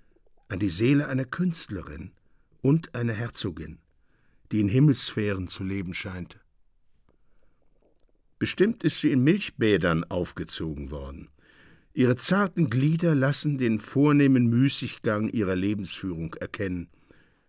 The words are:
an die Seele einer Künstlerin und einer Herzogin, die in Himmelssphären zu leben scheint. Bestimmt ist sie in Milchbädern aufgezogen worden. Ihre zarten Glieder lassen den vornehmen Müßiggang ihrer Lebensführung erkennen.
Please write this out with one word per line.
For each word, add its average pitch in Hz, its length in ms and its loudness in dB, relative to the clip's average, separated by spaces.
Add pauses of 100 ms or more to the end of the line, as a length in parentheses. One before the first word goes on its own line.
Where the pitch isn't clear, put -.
(480)
an 92 120 -6
die 101 100 0
Seele 127 380 2
einer 131 180 -2
Künstlerin 92 880 -6 (500)
und 156 340 2
einer 117 180 -2
Herzogin, 85 680 -8 (720)
die 110 80 0
in 101 100 2
Himmelssphären 104 800 2
zu - 160 -10
leben 95 300 -6
scheint. 90 460 -10 (2000)
Bestimmt - 440 2
ist - 160 0
sie 151 120 2
in 127 120 4
Milchbädern 104 800 2
aufgezogen 80 880 -6
worden. 69 380 -12 (640)
Ihre 123 200 2
zarten 180 540 0
Glieder 156 440 2
lassen 143 440 0
den 113 220 0
vornehmen 135 680 4
Müßiggang 117 840 0
ihrer 95 260 0
Lebensführung 92 800 -4
erkennen. 90 540 -6 (600)